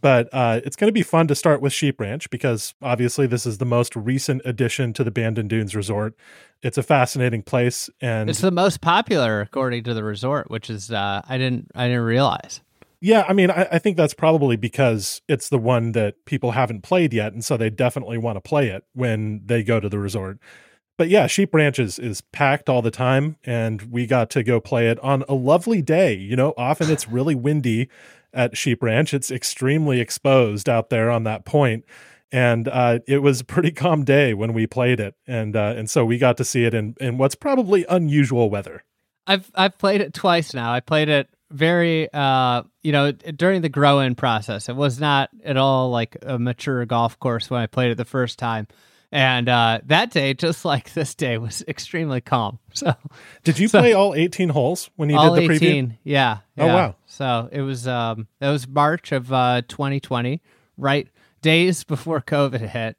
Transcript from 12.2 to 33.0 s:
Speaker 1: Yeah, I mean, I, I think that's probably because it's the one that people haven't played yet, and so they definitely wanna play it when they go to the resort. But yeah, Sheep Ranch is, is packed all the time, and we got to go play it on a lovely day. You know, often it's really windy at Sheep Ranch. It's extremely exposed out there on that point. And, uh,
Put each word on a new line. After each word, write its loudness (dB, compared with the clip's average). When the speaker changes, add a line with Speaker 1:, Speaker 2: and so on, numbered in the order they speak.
Speaker 1:
Yeah, 4
I 2
mean, 4
I, 2
I 4
think 0
that's 2
probably 4
because 0
it's -2
the 0
one 0
that -2
people -4
haven't -2
played 0
yet, -2
and -10
so -2
they 0
definitely -4
wanna -6
play 0
it -10
when -4
they 0
go 0
to -4
the -4
resort. -6
But 0
yeah, 4
Sheep 0
Ranch 2
is, -4
is -8
packed -2
all 2
the 0
time, 0
and -4
we -6
got 2
to 0
go 2
play 0
it -2
on 0
a -2
lovely 2
day. 2
You -4
know, 2
often -2
it's -2
really 0
windy 0
at -2
Sheep -2
Ranch. 2
It's -4
extremely 0
exposed 2
out 0
there 2
on 0
that -6
point. 0
And, 2
uh, 2